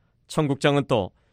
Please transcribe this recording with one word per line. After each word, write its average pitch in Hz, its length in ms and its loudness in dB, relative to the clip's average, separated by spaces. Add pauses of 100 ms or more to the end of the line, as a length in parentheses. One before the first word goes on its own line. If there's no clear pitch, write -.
(280)
청 156 200 -2
국장은 143 400 0
또 104 240 -2 (220)